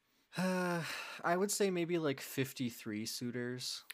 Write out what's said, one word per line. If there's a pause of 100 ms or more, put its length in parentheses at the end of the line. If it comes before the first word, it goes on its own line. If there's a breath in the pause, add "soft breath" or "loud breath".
<sighs>
I
would
say
maybe,
like,
fifty-three
suitors. (120)